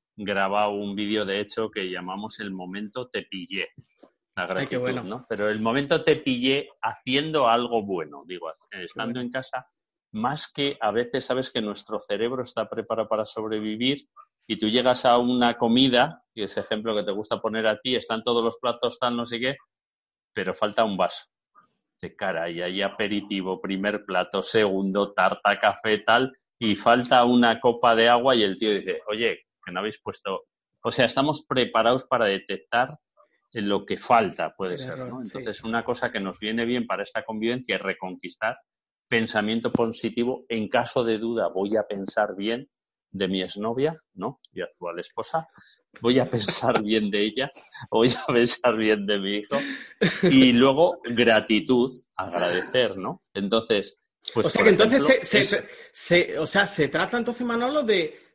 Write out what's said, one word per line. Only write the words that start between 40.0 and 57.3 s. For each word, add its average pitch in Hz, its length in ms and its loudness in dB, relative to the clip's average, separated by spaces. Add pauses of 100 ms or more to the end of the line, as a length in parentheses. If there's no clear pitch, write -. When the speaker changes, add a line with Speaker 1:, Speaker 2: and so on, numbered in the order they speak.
Speaker 1:
"En 110 200 -4
caso 120 340 0
de 113 160 0
duda, 113 340 -2
voy 101 240 -2
a 104 60 0
pensar 98 520 -4
bien 113 340 -4 (420)
de 98 160 -2
mi 92 160 -2
exnovia", 117 560 -4 (140)
¿no? 101 260 -8 (140)
Y 92 80 -10
actual 85 380 -10
esposa. 160 480 -8 (520)
"Voy 123 200 2
a 120 100 2
pensar 113 520 0
<laughs> - 20 -4
bien 104 280 0
de 104 140 0
ella, 123 260 -4 (400)
voy 117 180 4
a - 240 -4
pensar 120 440 4
bien 107 280 2
de 101 140 0
mi 98 160 -2
hijo". 107 260 -4 (680)
Y 131 240 8
luego, 135 500 6
gratitud, 117 880 4 (240)
agradecer, 90 840 -2
¿no? 92 260 -10 (100)
Entonces, 101 640 0 (360)
pues, 139 140 2
Speaker 2:
O - 20 0
sea - 100 2
Speaker 1:
por - 40 6
Speaker 2:
que 220 60 8
entonces 226 340 6
Speaker 1:
ejemplo, - 40 4 (180)
Speaker 2:
se, - 0 -
se, - 160 4
Speaker 1:
es - 240 0 (260)
Speaker 2:
se, - 480 0
o 156 80 -2
sea, 196 180 2
se 151 220 0
trata 175 300 -2
entonces, 240 280 -4